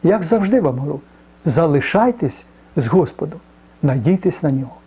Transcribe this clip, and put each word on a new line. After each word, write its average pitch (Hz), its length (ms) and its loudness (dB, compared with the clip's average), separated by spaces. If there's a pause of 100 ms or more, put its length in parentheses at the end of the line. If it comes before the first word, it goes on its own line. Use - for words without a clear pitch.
Як 190 200 2
завжди 208 380 2
вам 131 180 -2
говорю, 143 200 -6 (460)
залишайтесь 160 1000 0 (300)
з 123 120 0
Господом, - 520 -2 (420)
надійтесь 151 640 0
на 151 80 0
Нього. 135 240 -4 (120)